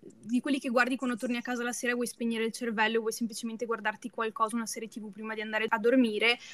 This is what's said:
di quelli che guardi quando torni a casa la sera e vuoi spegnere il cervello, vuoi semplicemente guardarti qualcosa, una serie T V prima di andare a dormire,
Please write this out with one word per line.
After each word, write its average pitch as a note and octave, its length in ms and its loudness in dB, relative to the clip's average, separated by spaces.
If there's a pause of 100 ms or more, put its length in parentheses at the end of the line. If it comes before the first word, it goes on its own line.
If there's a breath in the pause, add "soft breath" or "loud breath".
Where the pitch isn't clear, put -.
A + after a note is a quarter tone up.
di A#3 400 -2
quelli C#4+ 180 0
che C4 120 -4
guardi B3 260 4
quando B3 220 -2
torni A#3+ 180 -2
a A#3+ 60 -4
casa B3 200 -4
la A#3+ 100 -2
sera A#3+ 200 -2
e A#3+ 40 0
vuoi A#3+ 100 0
spegnere A3+ 400 -2
il A3 60 -2
cervello, A3+ 480 0
vuoi A3 120 -2
semplicemente A3+ 540 -6
guardarti G#3+ 420 -4
qualcosa, A3 480 -2
una A3+ 80 0
serie A3 240 -6
T - 120 -12
V G#3 100 -10
prima G#3+ 240 -8
di G#3+ 80 -6
andare G#3+ 260 0
a A3+ 100 2
dormire, A#3 600 6 (160 loud breath)